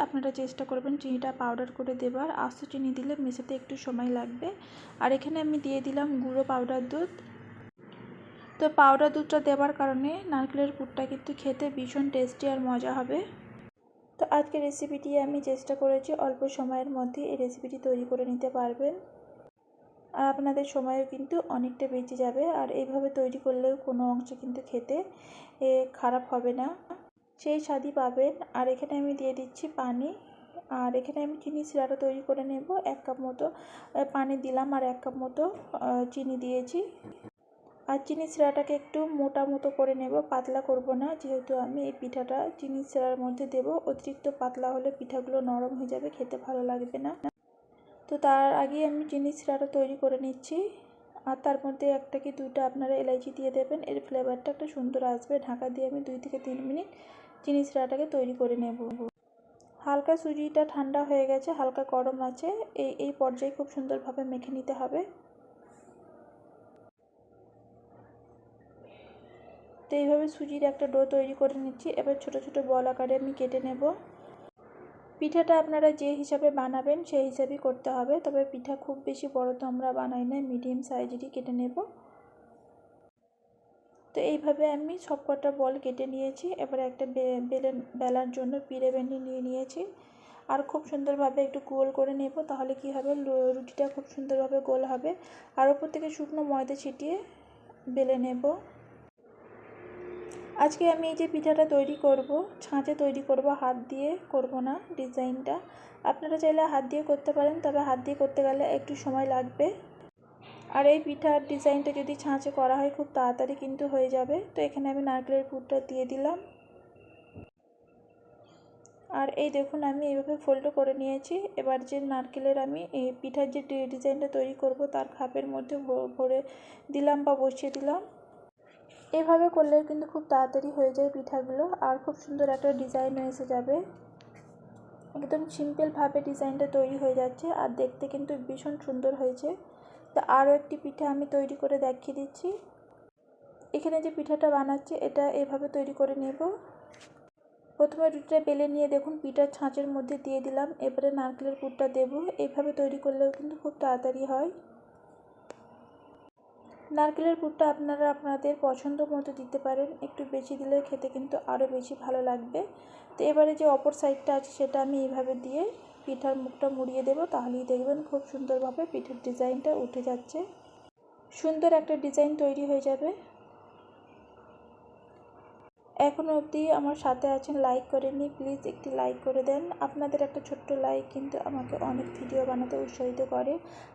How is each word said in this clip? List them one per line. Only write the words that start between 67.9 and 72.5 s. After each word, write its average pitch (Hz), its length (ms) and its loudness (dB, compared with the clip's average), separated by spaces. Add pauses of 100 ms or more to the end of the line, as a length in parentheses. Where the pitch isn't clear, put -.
তো - 140 -2
এইভাবে 294 240 4 (100)
সুজির 285 360 -2
একটা 277 220 -2
ডো 269 80 6 (120)
তৈরি 269 280 2
করে 269 220 4
নিচ্ছি। 262 240 -8 (140)
এবার 277 220 0
ছোট 285 100 -6 (120)
ছোট 285 100 -12 (140)